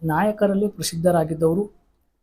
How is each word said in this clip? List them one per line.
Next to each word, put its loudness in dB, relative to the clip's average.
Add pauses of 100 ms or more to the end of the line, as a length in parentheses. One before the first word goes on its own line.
ನಾಯಕರಲ್ಲಿ 0
ಪ್ರಸಿದ್ಧರಾಗಿದ್ದವರು. 0 (360)